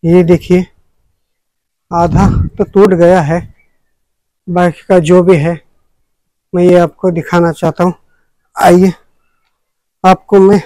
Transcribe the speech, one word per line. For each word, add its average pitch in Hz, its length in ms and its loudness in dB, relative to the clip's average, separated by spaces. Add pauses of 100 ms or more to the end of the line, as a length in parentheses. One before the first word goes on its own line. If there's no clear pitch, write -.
ये 175 220 2
देखिए, 180 420 -2 (1200)
आधा 175 360 0 (220)
तो - 160 -8
टूट 196 300 2
गया 175 260 2
है, 160 200 -4 (1080)
बाकी 175 400 -4
का 190 120 2
जो 175 220 2
भी 175 140 2
है 160 180 -4 (1000)
मैं 180 120 -2
ये 175 140 4
आपको 175 340 -4
दिखाना 170 400 -4
चाहता 160 320 -4
हूँ। 180 100 -4 (600)
आइए, 180 360 2 (1120)
आपको 190 360 0
मैं 196 260 2